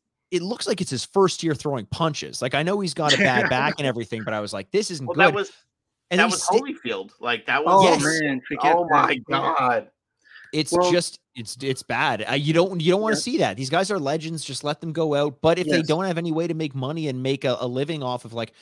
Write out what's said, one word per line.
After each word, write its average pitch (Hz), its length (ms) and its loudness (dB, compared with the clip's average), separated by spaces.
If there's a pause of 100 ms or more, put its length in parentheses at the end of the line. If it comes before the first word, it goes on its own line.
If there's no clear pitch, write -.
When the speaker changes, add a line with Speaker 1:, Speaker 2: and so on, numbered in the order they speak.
(300)
Speaker 1:
it 180 100 0
looks 196 260 -6
like 196 140 -2
it's - 100 -6
his 123 140 -4
first - 380 2
year 160 120 0
throwing 131 300 -4
punches." - 560 -4
Like, 127 140 -2
I 147 80 2
know 202 180 0
he's 175 140 -4
got 151 180 2
a - 60 2
bad 135 320 2
Speaker 2:
<laughs> - 0 -
Speaker 1:
back 135 280 2
and 143 80 -2
everything, 113 380 -4
but 107 80 -4
I 107 80 -2
was 104 140 -6
like, 98 160 -10
"This 208 200 0
isn't 139 180 -8
Speaker 3:
Well, 131 60 -4
Speaker 1:
good." 180 120 6
Speaker 3:
that 151 80 4
was, 196 180 -4 (580)
Speaker 1:
And 175 100 2
Speaker 3:
that 170 40 4
Speaker 1:
then 214 60 2
Speaker 3:
was 214 120 -2
Speaker 1:
sti- 196 160 4
Speaker 3:
Holyfield. 110 520 -6 (100)
Like, 117 260 -4
that 139 160 2
was 175 140 4
Speaker 2:
Oh, 190 60 10
Speaker 1:
Yes. 160 200 6 (200)
Speaker 2:
man, 139 260 -2
forget 151 260 2
Speaker 3:
Oh, 175 160 2
Speaker 2:
that. 139 180 6
Speaker 3:
my - 40 2 (160)
Speaker 2:
Yeah. 139 300 0
Speaker 3:
God. 123 320 0 (640)
Speaker 1:
It's 151 200 -2
Speaker 2:
Well 180 180 4
Speaker 1:
just, 175 300 0 (160)
it's, 117 260 -12
it's 131 220 -4
bad. 120 440 -2
Uh, 120 40 -4
you 147 200 0
don't, 196 280 2
you 160 100 2
don't 190 100 4
wanna 220 140 0
Speaker 2:
Yeah. - 60 -2
Speaker 1:
see 254 180 -2
that. 110 180 0
These 131 140 -6
guys 180 180 2
are 196 120 -2
legends. 156 440 -4
Just 135 200 -8
let 147 160 -4
them 165 120 -8
go 156 220 0
out. 143 260 0
But 170 200 4
if 156 80 -4
they 165 80 4
Speaker 2:
Yes. 160 100 0
Speaker 1:
don't 160 200 2
have 170 120 -2
any 165 140 -2
way 165 160 -2
to 165 60 -4
make 156 200 -6
money 147 320 -4
and 127 160 -4
make 135 220 -2
a, 127 160 0
a 123 80 -4
living 143 340 -4
off 123 220 -6
of, 113 80 -16
like, 113 300 -6